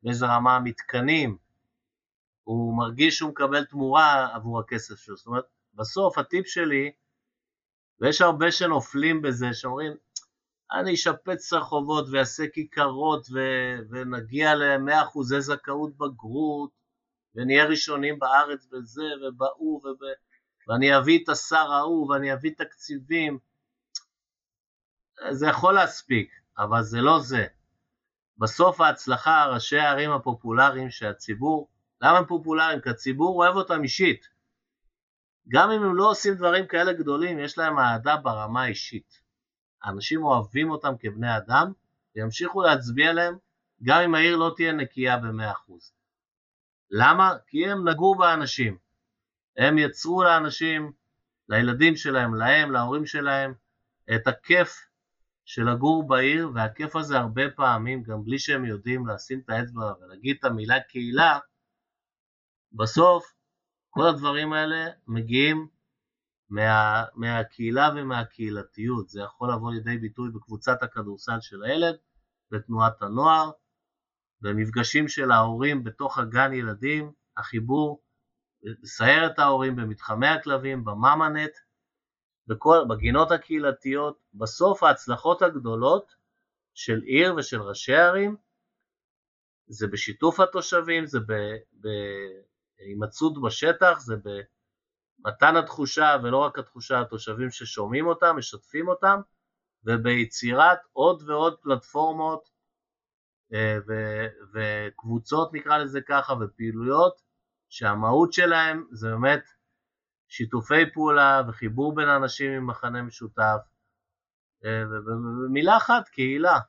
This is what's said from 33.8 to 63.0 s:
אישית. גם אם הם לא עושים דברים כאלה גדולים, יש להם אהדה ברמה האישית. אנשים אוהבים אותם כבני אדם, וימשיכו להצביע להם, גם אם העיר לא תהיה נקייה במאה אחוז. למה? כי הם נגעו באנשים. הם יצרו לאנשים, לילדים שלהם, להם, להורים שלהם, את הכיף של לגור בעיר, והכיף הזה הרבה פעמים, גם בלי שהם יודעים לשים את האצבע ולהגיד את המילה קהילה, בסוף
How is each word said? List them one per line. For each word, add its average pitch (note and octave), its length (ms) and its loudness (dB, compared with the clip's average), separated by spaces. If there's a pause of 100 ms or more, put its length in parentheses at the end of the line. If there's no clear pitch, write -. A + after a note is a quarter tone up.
אישית. - 460 -2 (1200)
גם E3 220 6
אם A3 120 0
הם F#3+ 140 2
לא G3+ 140 4
עושים G3+ 240 0
דברים F3+ 320 2
כאלה F3+ 260 0
גדולים, D#3+ 460 -2
יש D3 200 -8
להם D#3 200 0
אהדה B2 380 2
ברמה A#2 460 -4
האישית. - 580 -10 (640)
אנשים G#2 400 -6
אוהבים C3+ 460 0
אותם D3+ 300 -4
כבני A2+ 360 -4
אדם, C3+ 360 2 (420)
וימשיכו D#3+ 480 -4
להצביע C#3+ 500 2
להם, F3 240 0 (460)
גם C#3 180 6
אם F3 140 2
העיר E3+ 220 4
לא E3 200 0
תהיה E3 160 0
נקייה B2+ 440 -2
במאה A2 360 -6
אחוז. - 400 -16 (960)
למה? C#3 420 6 (140)
כי D#3+ 200 -2
הם G3 220 -2
נגעו E3+ 260 4
באנשים. D3+ 600 0 (800)
הם C#3+ 220 4
יצרו D#3 440 0
לאנשים, D#3 720 2 (560)
לילדים B2 480 4
שלהם, C3 380 0
להם, C#3 380 4
להורים C3 340 -2
שלהם, C#3 480 -2 (600)
את A2+ 120 0
הכיף - 680 0 (520)
של A#2+ 260 -2
לגור D3 380 0
בעיר, C#3 460 2
והכיף A#2 420 -4
הזה D3 220 -2
הרבה A#2+ 320 -2
פעמים, B2+ 520 0
גם A2 220 -10
בלי B2+ 140 -4
שהם C3+ 260 -4
יודעים A#2+ 420 -6
לשים A#2 380 -8
את - 60 -12
האצבע A#2 500 -6
ולהגיד G2 380 -6
את - 60 -16
המילה A#2+ 360 0
קהילה, C3+ 580 0 (1300)
בסוף E3+ 600 4 (580)